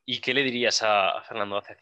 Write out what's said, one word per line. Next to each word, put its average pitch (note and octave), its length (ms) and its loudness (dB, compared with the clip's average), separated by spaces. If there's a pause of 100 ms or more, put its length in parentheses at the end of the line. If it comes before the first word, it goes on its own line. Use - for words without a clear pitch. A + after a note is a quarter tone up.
¿Y B2 160 -6
qué C3 120 -2
le C#3 100 2
dirías A#2+ 400 0
a, G2+ 340 4
a - 60 -10
Fernando G2+ 340 -6
hace G#2 240 -10